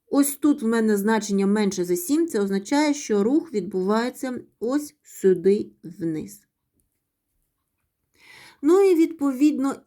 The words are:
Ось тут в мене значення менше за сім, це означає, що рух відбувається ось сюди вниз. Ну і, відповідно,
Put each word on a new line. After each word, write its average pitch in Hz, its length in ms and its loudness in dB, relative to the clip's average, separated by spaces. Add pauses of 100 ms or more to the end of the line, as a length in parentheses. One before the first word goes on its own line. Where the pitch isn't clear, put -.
(120)
Ось 277 240 2
тут 294 260 0
в 220 60 -2
мене 220 300 2
значення 202 500 0
менше 196 380 0
за 180 100 -2
сім, 302 320 -2
це 214 140 -2
означає, 240 520 0
що 208 300 -2
рух 294 300 0
відбувається 220 880 -4 (180)
ось 269 440 -4
сюди 190 680 0 (120)
вниз. 165 640 -10 (2250)
Ну 349 200 4
і, 381 140 4
відповідно, 277 800 0 (100)